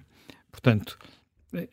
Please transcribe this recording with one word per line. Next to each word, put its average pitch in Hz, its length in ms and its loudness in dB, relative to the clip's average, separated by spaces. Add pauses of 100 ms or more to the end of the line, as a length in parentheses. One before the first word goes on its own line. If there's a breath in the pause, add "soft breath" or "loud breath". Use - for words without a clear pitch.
(520 soft breath)
Portanto, - 460 2 (560 soft breath)
eh, - 200 -8